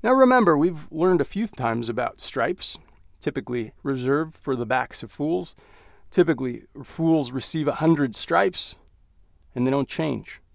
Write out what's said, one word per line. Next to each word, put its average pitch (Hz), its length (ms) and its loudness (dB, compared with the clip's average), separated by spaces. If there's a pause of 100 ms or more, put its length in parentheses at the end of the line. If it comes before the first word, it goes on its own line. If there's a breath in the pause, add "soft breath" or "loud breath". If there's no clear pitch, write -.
Now 233 100 2
remember, 247 440 6
we've 160 340 0
learned 175 300 2
a 135 40 2
few 214 220 -4
times 117 400 -4
about 117 320 -4
stripes, - 580 -4 (440)
typically 123 600 -6
reserved 139 540 -2
for 135 220 -6
the 117 80 -4
backs 123 380 -4
of 113 80 -14
fools. 170 440 -4 (560 soft breath)
Typically, 131 540 0 (180)
fools 160 480 0
receive 139 360 -2
a 143 80 -2
hundred 147 380 2
stripes, - 640 -2 (800)
and 123 100 0
they 131 60 2
don't 139 160 0
change. 139 540 -6 (120)